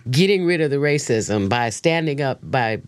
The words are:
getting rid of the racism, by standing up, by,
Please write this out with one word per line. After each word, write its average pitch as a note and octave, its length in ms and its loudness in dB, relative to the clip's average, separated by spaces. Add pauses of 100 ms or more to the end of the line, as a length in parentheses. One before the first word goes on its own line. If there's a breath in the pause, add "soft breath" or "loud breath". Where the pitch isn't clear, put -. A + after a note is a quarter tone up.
(100)
getting F#3 340 2
rid E3+ 160 0
of D3+ 100 0
the C#3+ 60 -2
racism, A#2+ 720 0
by A#2+ 220 0
standing D#3+ 500 -2
up, C3+ 220 -2
by, B2 460 -2